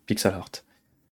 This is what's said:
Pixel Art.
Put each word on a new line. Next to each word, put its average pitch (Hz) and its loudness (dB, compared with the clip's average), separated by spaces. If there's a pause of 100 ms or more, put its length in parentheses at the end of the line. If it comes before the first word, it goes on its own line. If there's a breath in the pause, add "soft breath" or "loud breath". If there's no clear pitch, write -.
Pixel 104 4
Art. 90 -8 (640)